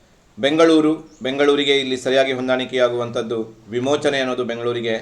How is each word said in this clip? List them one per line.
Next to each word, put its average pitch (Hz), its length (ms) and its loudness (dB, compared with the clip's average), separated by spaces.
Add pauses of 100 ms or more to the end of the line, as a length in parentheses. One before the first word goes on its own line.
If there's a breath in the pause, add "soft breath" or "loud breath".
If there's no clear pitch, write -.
(400 soft breath)
ಬೆಂಗಳೂರು, 156 720 4 (140)
ಬೆಂಗಳೂರಿಗೆ 139 560 2
ಇಲ್ಲಿ 131 180 -4
ಸರಿಯಾಗಿ 135 360 2
ಹೊಂದಾಣಿಕೆಯಾಗುವಂಥದ್ದು 120 1400 -2
ವಿಮೋಚನೆ 139 500 0
ಅನ್ನೋದು 127 260 -2
ಬೆಂಗಳೂರಿಗೆ 117 560 -4